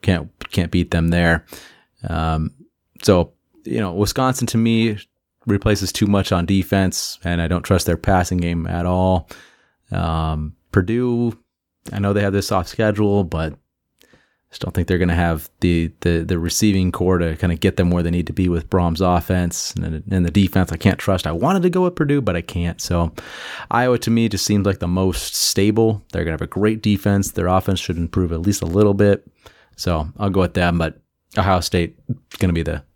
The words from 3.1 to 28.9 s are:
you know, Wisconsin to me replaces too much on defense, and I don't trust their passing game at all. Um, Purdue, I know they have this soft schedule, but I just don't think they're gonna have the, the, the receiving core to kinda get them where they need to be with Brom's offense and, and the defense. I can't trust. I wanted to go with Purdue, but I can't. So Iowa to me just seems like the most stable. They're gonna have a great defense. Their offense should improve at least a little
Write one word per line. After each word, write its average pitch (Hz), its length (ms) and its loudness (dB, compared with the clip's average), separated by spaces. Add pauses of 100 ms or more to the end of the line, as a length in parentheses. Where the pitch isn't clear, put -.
you 120 160 -6
know, 92 140 -4
Wisconsin 127 540 0
to 117 100 0
me 113 400 2 (480)
replaces 101 460 0
too - 140 0
much 101 240 2
on 87 160 2
defense, 95 760 0
and 87 160 -2
I 82 80 -2
don't 87 140 0
trust - 240 2
their 85 100 2
passing 92 420 0
game 85 280 -2
at 85 200 -4
all. 92 420 2 (600)
Um, 80 640 -4 (180)
Purdue, 117 680 0 (540)
I 104 60 -6
know 101 140 0
they 101 100 2
have 98 100 0
this 98 160 0
soft 92 200 0
schedule, 101 560 2
but 80 280 -4 (500)
I - 40 -20 (440)
just - 120 -12
don't - 100 -6
think 85 160 -2
they're 90 100 2
gonna 87 160 2
have 82 360 0 (100)
the, 85 400 0
the, 82 240 0
the 87 140 -2
receiving 92 540 0
core 90 260 2
to 82 180 -2
kinda 85 200 0
get 95 200 0
them 87 140 2
where 87 120 2
they 85 80 0
need 87 180 -2
to - 40 -8
be 92 160 0
with 85 220 -2
Brom's 87 300 0
offense 90 720 0
and, 80 360 -6
and 92 160 2
the 82 40 0
defense. 92 420 2
I 82 40 -4
can't 92 220 2
trust. 95 280 -2
I 78 60 -2
wanted 160 300 0
to 180 80 2
go 185 120 0
with 175 140 0
Purdue, 143 240 0
but 98 160 -2
I 87 40 -2
can't. 85 400 -4
So 85 320 0 (580)
Iowa 123 280 2
to 117 120 -4
me 117 180 2
just 101 180 -4
seems 101 200 2
like 95 120 0
the 87 100 -4
most 92 460 0
stable. 107 680 0 (100)
They're 85 120 -4
gonna 80 100 -4
have 73 80 -6
a 80 40 -6
great 107 360 0
defense. 101 500 0
Their 87 160 -2
offense 92 320 0
should 87 160 -6
improve 85 360 -2
at 82 100 -4
least 101 200 0
a 87 40 -4
little 101 280 4